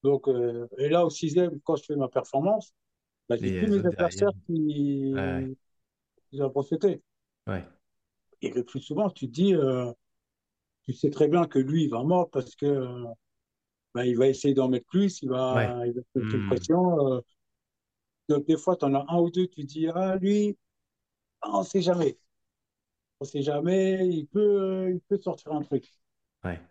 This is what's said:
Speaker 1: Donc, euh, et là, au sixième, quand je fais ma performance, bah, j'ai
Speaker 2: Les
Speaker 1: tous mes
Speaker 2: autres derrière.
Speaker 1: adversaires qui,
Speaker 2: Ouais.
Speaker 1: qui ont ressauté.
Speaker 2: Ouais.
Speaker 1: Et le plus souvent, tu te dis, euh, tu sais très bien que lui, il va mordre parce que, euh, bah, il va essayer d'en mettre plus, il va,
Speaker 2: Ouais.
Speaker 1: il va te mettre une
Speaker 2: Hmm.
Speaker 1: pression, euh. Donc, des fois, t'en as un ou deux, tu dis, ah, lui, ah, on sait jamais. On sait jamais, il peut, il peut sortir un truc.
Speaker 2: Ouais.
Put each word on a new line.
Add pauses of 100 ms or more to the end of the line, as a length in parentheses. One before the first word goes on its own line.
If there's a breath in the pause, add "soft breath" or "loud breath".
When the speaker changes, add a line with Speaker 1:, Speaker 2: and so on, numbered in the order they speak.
Speaker 1:
Donc,
euh, (120)
et
là,
au
sixième,
quand
je
fais
ma
performance, (560)
bah,
j'ai
Speaker 2:
Les
Speaker 1:
tous
mes
Speaker 2:
autres
derrière.
Speaker 1:
adversaires (160)
qui,
Speaker 2:
Ouais. (760)
Speaker 1:
qui
ont
ressauté. (460)
Speaker 2:
Ouais. (800)
Speaker 1:
Et
le
plus
souvent,
tu
te
dis,
euh, (920)
tu
sais
très
bien
que
lui,
il
va
mordre
parce
que,
euh, (920)
bah,
il
va
essayer
d'en
mettre
plus,
il
va,
Speaker 2:
Ouais.
Speaker 1:
il
va
te
mettre
une
Speaker 2:
Hmm.
Speaker 1:
pression,
euh. (1080)
Donc,
des
fois,
t'en
as
un
ou
deux,
tu
dis,
ah,
lui, (840)
ah,
on
sait
jamais. (1040)
On
sait
jamais,
il
peut,
il
peut
sortir
un
truc. (580)
Speaker 2:
Ouais. (120)